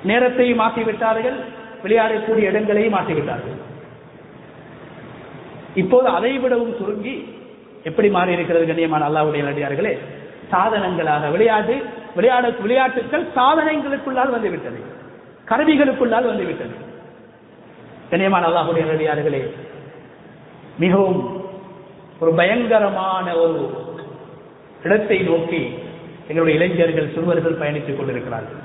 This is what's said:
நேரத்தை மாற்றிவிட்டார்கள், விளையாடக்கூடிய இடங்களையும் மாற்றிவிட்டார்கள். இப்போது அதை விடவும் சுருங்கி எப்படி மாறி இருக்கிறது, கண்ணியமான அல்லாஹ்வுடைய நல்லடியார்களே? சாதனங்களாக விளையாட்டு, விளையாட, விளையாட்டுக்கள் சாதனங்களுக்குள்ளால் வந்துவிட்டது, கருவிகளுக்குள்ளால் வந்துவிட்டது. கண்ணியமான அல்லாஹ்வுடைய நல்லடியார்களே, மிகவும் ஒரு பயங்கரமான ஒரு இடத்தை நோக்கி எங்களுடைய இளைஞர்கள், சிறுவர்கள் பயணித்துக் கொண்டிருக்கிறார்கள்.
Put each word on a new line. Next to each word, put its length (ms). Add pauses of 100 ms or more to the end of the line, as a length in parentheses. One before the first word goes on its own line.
நேரத்தை 500
மாற்றிவிட்டார்கள், 840 (460)
விளையாடக்கூடிய 680
இடங்களையும் 460
மாற்றிவிட்டார்கள். 600 (2250)
இப்போது 340
அதை 280
விடவும் 400
சுருங்கி 380 (680)
எப்படி 260
மாறி 280
இருக்கிறது, 280
கண்ணியமான 440
அல்லாஹ்வுடைய 340
நல்லடியார்களே? 520 (540)
சாதனங்களாக 840
விளையாட்டு, 440 (400)
விளையாட, 300 (160)
விளையாட்டுக்கள் 640 (120)
சாதனங்களுக்குள்ளால் 1000
வந்துவிட்டது, 460 (680)
கருவிகளுக்குள்ளால் 840
வந்துவிட்டது. 440 (1300)
கண்ணியமான 380
அல்லாஹ்வுடைய 380
நல்லடியார்களே, 560 (1400)
மிகவும் 400 (1000)
ஒரு 140
பயங்கரமான 920 (100)
ஒரு 240 (1200)
இடத்தை 380
நோக்கி 400 (680)
எங்களுடைய 300
இளைஞர்கள், 560
சிறுவர்கள் 480
பயணித்துக் 380
கொண்டிருக்கிறார்கள். 640